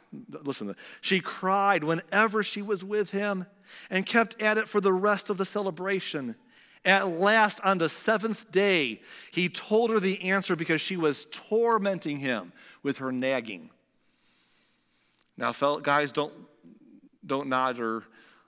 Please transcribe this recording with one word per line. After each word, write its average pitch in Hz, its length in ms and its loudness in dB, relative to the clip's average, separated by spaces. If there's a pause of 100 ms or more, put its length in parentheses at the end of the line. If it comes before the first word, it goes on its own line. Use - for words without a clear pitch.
(300)
listen, 139 460 -6 (240)
"she 190 200 0
cried 196 600 2
whenever 196 600 2
she - 180 -6
was 202 240 -4
with 208 260 -2
him 196 360 -2 (420)
and 190 160 0
kept - 380 0
at 214 160 2
it 214 100 -2
for 208 140 0
the 190 100 4
rest 196 380 2
of 190 80 -4
the 190 80 -2
celebration. 185 920 -4 (500)
At 196 220 6
last, 202 560 4
on 190 140 4
the 165 100 2
seventh 220 640 -2
day, 175 480 2 (300)
he 180 180 0
told 226 400 0
her 220 100 2
the 190 220 0
answer 185 340 0
because 160 280 0
she 185 160 -4
was 151 320 0
tormenting 202 880 0
him 117 340 -4 (300)
with 139 160 -4
her 131 120 -6
nagging." 123 600 -4 (1700)
Now, 120 140 0
fel-, 143 280 2
guys, 143 320 2
don't, 151 220 -2 (920)
don't 139 220 -4
nod 127 320 0
or 113 240 -4 (420)